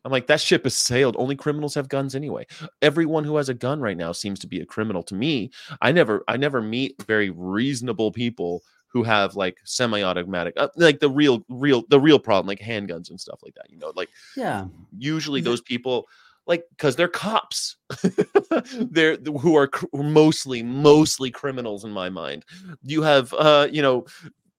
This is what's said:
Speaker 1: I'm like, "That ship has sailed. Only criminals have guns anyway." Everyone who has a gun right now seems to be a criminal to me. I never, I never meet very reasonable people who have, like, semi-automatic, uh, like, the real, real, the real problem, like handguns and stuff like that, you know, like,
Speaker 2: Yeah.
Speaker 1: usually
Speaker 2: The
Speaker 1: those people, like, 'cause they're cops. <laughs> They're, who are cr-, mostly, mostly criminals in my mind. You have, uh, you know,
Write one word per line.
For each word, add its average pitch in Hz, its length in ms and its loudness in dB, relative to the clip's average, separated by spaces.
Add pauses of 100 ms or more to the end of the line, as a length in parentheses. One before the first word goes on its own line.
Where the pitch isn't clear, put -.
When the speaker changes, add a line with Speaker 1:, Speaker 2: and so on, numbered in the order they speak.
Speaker 1:
I'm 127 80 -10
like, 127 160 -2
"That 151 140 4
ship - 240 2
has 123 100 -2
sailed. 123 420 2
Only 131 200 -4
criminals 147 380 -6
have 139 120 -6
guns 139 260 -4
anyway." 135 320 -8 (360)
Everyone 156 420 2
who 151 140 -2
has 143 120 -2
a 131 40 -2
gun 127 260 -4
right 107 180 -4
now 85 140 -6
seems 98 280 -8
to 85 80 -14
be 90 120 -8
a 80 60 -10
criminal 107 380 -6
to - 120 -12
me. 117 360 -4 (300)
I 123 120 2
never, 110 340 2
I 113 100 0
never 139 240 -2
meet 120 460 -4
very 107 220 0
reasonable 110 840 -4
people 90 500 -6 (260)
who 120 160 -2
have, 104 320 2
like, 92 280 -4
semi-automatic, 92 960 -2
uh, 139 180 0
like, 156 240 4
the 147 100 2
real, 135 400 2
real, 127 400 0
the 143 100 8
real 143 200 6
problem, 95 280 -2
like 101 120 -8
handguns 98 500 -10
and 85 100 -18
stuff - 240 -18
like 71 120 -20
that, - 140 -20
you - 80 -20
know, - 180 -12
like, 92 140 -10 (260)
Speaker 2:
Yeah. 131 320 -6 (300)
Speaker 1:
usually 147 440 -4
Speaker 2:
The - 0 -
Speaker 1:
those 120 200 -2
people, 123 460 -4 (400)
like, 170 180 0 (120)
'cause 135 200 2
they're 175 120 2
cops. - 680 -6 (120)
<laughs> - 1000 -2
They're, 160 260 4
who 147 380 2
are 139 120 6
cr-, - 180 -8 (100)
mostly, 147 680 4
mostly 143 680 6
criminals 117 540 -8
in 110 60 -10
my 92 180 -6
mind. 78 360 -10 (380)
You 151 200 -2
have, 139 300 4
uh, 147 380 6
you 151 100 -2
know, 127 240 2 (540)